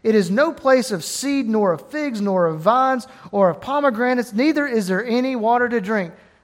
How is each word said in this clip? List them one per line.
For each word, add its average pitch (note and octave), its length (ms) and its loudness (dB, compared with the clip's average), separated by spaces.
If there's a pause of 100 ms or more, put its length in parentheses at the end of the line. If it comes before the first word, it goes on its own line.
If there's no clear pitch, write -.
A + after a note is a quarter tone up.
It A3 140 2
is F#3 160 2
no C#4 220 2
place C4 380 2
of E3+ 120 -4
seed, C4+ 460 -4
nor G#3 240 2
of - 160 -8
figs, C#4+ 320 -4
nor F#3+ 240 2
of D#3+ 160 -4
vines, B3+ 440 2 (240)
or G3 200 4
of D#3+ 100 -4
pomegranates, B3 720 -2
neither C#4+ 340 0
is A3 220 -2
there F#3+ 180 -2
any B3+ 300 -2
water A#3+ 320 0
to A#3 140 -2
drink." F#3 320 -4 (300)